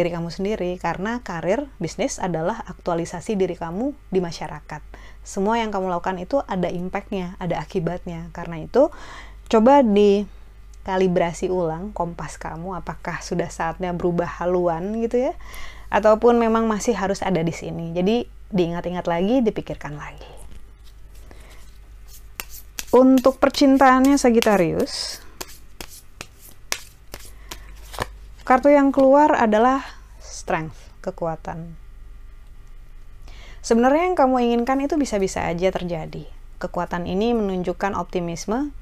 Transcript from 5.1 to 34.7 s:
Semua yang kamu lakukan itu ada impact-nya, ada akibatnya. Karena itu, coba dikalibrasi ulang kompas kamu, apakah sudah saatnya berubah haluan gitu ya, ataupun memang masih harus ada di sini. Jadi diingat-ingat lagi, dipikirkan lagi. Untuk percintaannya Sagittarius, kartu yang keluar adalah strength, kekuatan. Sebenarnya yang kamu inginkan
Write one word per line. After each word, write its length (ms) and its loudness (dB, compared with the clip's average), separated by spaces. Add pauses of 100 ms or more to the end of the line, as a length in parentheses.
Semua 380 0
yang 100 -2
kamu 220 -2
lakukan 260 -4
itu 300 -2
ada 240 -2
impact-nya, 680 -6
ada 240 -4
akibatnya. 720 -6
Karena 240 -10
itu, 320 2 (560)
coba 400 6
dikalibrasi 1600 0
ulang 480 -4
kompas 480 -8
kamu, 400 -8
apakah 400 -10
sudah 240 -2
saatnya 480 -6
berubah 480 -2
haluan 560 0
gitu 320 0
ya, 20 -4 (600)
ataupun 480 6
memang 240 2
masih 320 0
harus 240 -2
ada 180 0
di 140 -2
sini. 400 -8
Jadi 320 2 (240)
diingat-ingat 560 -2
lagi, 400 2
dipikirkan 480 -4
lagi. 360 -14 (2500)
Untuk 460 6
percintaannya 800 6
Sagittarius, 1040 2 (3250)
kartu 240 6
yang 240 8
keluar 460 6
adalah 420 4 (400)
strength, 560 -6 (240)
kekuatan. 800 -8 (1800)
Sebenarnya 480 4
yang 80 -2
kamu 240 4
inginkan 400 2